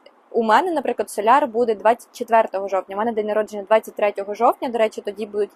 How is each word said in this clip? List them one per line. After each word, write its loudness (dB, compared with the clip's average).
У 0
мене, 2
наприклад, -4
соляр 2
буде -2
двадцять 0
четвертого 0
жовтня. -4
У -4
мене 0
день -2
народження -2
двадцять 2
третього -2
жовтня. 0
До -4
речі, -2
тоді -10
будуть -4